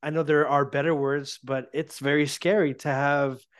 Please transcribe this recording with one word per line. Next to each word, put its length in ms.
I 80
know 120
there 260
are 160
better 300
words, 480
but 300
it's 260
very 280
scary 480
to 140
have 520